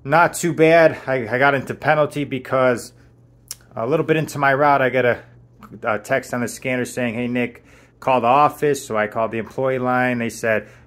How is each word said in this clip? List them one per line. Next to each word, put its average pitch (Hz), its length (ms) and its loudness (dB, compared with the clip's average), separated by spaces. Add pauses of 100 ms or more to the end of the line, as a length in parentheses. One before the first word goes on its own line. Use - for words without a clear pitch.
not 156 320 2
too 170 180 -2
bad. 160 540 4
I, 131 200 -2
I 123 120 -2
got 139 160 4
into 123 180 -4
penalty 147 520 0
because 127 680 0 (840)
a 113 120 -4
little 156 180 0
bit 156 120 0
into 151 200 -6
my 139 160 2
route, 139 300 4
I 127 60 2
get 123 160 2
a, 120 180 0 (580)
a 110 160 -2
text 131 380 -4
on 123 60 -4
the 117 60 -2
scanner 127 380 -6
saying, 120 300 -6
"Hey, 123 120 -4
Nick, 120 380 -6 (340)
call 127 220 2
the 117 60 2
office." 143 580 2
So 113 100 -6
I 107 120 0
called 113 240 -4
the 113 80 -6
employee 131 400 -4
line. 127 400 0
They 117 100 -4
said, 110 400 -2 (180)